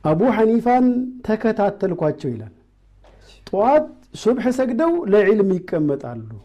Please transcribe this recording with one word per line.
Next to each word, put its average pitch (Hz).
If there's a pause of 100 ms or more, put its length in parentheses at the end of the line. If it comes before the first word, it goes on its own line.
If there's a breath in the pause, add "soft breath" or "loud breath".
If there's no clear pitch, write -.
አቡ 156 (100)
ሐኒፋን 233 (380)
ተከታተልኳቸው 196
ይላል። 110 (920 soft breath)
ጠዋት 262 (300)
ሱብሕ 233
ሰግደው 262 (160)
ለዕልም 202
ይቀመጣሉ፣ 143 (160)